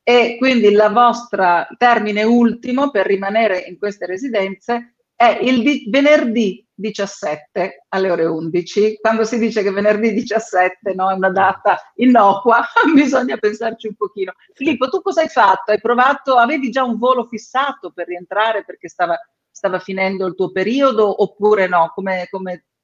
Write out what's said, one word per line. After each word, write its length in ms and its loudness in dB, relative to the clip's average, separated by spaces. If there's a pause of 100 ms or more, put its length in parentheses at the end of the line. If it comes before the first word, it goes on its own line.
e 340 2
quindi 320 4
la 200 4
vostra 760 2 (120)
termine 440 2
ultimo 680 0
per 160 0
rimanere 600 0
in 120 -18
queste 280 -8
residenze 880 -6 (220)
è 260 2
il 200 0
di-, 280 -2
venerdì 720 2 (140)
diciassette 1120 -8
alle 220 -2
ore 140 0
undici. 760 -2
Quando 240 0
si 140 -4
dice 240 0
che 80 0
venerdì 420 0
diciassette, 840 -2
no, 160 0
è 40 -2
una 160 0
data 480 0 (180)
innocua, 680 4 (100)
<laughs> 200 4
bisogna 420 2
pensarci 500 -4
un 80 -8
pochino. 380 -8 (200)
Filippo, 360 -2
tu 120 -4
cosa 220 -2
hai 60 -2
fatto? 420 2
Hai 100 2
provato, 560 0
avevi 340 2
già 120 -2
un 160 -2
volo 280 0
fissato 640 -6
per 160 -10
rientrare 560 -4
perché 240 -18
stava, 280 -4 (340)
stava 280 -4
finendo 480 -4
il 80 -6
tuo 160 -4
periodo, 720 0
oppure 460 0
no? 260 0
Come, 340 -6
come, 380 -12 (180)